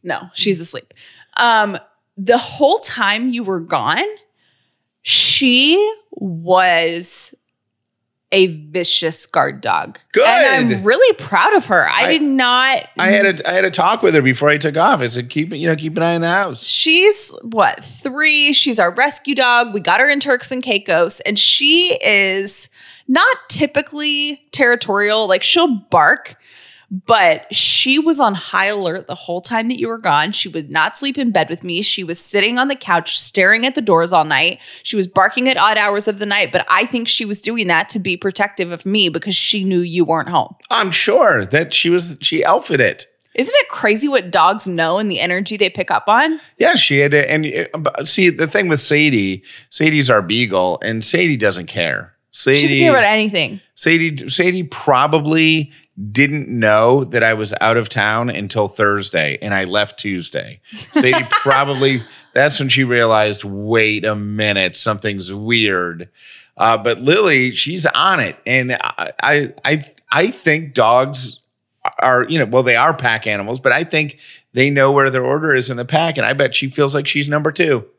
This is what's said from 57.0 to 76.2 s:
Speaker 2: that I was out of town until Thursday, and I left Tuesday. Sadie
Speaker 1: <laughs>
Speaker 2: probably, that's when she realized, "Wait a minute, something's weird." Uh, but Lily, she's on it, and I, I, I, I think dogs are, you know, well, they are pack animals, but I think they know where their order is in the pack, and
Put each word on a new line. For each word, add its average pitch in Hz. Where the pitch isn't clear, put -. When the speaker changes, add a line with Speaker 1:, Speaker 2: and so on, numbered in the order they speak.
Speaker 2:
that 113
I 113
was 107
out 113
of 110
town 110
until 101
Thursday, 98
and 104
I 95
left 101
Tuesday. 90
Sadie 233
Speaker 1:
<laughs> 117
Speaker 2:
probably, 135
that's 143
when 135
she 131
realized, 110
"Wait 107
a 107
minute, 104
something's 101
weird." 98
Uh, 113
but 113
Lily, 143
she's 156
on 175
it, 98
and 127
I, -
I, 147
I, 147
I 160
think 156
dogs 127
are, 127
you 160
know, 123
well, 123
they 123
are 143
pack 113
animals, 104
but 127
I 151
think 156
they 135
know 139
where 135
their 127
order 151
is 127
in 123
the 123
pack, 160
and 110